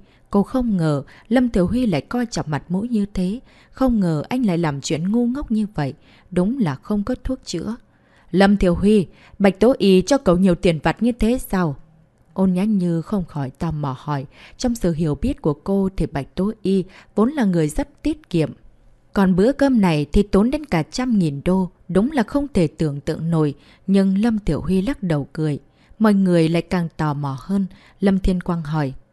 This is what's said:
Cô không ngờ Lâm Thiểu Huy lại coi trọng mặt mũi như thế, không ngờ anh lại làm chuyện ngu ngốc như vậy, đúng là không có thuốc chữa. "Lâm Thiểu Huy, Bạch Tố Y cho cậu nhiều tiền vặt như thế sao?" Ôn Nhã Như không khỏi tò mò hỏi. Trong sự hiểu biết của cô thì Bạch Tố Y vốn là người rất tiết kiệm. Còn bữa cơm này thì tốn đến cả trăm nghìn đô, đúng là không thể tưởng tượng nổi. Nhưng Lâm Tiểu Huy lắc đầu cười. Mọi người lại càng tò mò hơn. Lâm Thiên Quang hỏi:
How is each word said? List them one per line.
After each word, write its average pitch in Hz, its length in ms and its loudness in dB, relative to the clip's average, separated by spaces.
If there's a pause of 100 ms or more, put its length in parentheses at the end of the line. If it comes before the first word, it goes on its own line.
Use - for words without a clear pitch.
(300)
Cô 202 120 4
không 240 340 -2
ngờ 151 260 0 (260)
Lâm 247 200 2
Thiểu 190 180 2
Huy 240 200 -2
lại 156 140 0
coi 240 260 -4
trọng 165 240 -6
mặt 143 180 -4
mũi 196 200 -4
như 208 260 -2
thế, 196 260 -4 (300)
không 247 300 0
ngờ 160 280 0
anh 254 180 -2
lại 170 120 0
làm 147 220 -2
chuyện 170 320 -4
ngu 240 140 0
ngốc 262 240 -4
như 214 240 0
vậy, 147 200 -4 (360)
đúng 185 280 0
là 156 160 0
không 208 300 -4
có 254 100 -4 (100)
thuốc 262 200 -4
chữa. 202 320 -8 (540)
"Lâm 196 260 4
Thiểu 180 180 2
Huy, 196 320 2 (320)
Bạch 196 220 2
Tố 240 180 6
Y 185 240 6
cho 185 160 2
cậu 180 180 2
nhiều 185 180 4
tiền 165 280 0
vặt 165 200 -2
như 240 100 2
thế 233 260 0
sao?" 180 380 -2 (560)
Ôn 190 200 0
Nhã 180 120 0
Như 180 380 0
không 180 220 -4
khỏi 139 260 -8
tò 165 200 -6
mò 147 280 -6
hỏi. 143 280 -6 (320)
Trong 240 160 -2
sự 175 180 -2
hiểu 151 220 -2
biết 139 280 -6
của 151 120 0
cô 196 420 -2
thì 160 100 -2
Bạch - 280 -10
Tố 196 180 -4 (100)
Y 190 220 0 (300)
vốn 226 160 2
là 294 140 -2
người 170 240 2
rất - 340 -8
tiết 311 280 -6
kiệm. 160 220 -2 (600)
Còn 190 240 2
bữa 220 160 4
cơm 269 280 2
này 156 320 2
thì 202 100 4
tốn 208 280 2
đến 311 140 -4
cả 160 180 0
trăm 247 360 -2
nghìn 147 260 0
đô, 180 260 0 (180)
đúng 196 240 0
là 269 100 0
không 285 320 -2
thể 175 120 4
tưởng 143 340 -4
tượng 160 300 -4
nổi. 156 240 0 (320)
Nhưng 190 320 2
Lâm 220 200 0
Tiểu 160 220 -2
Huy 185 220 0
lắc 277 200 -4
đầu 156 300 -2
cười. 156 260 -4 (400)
Mọi 214 160 4
người 175 340 4
lại 165 140 0
càng 170 340 -4
tò 151 180 -2
mò 139 260 -6
hơn. 196 260 -2 (340)
Lâm 196 180 2
Thiên 185 220 0
Quang 170 220 -4
hỏi: 147 300 -4 (200)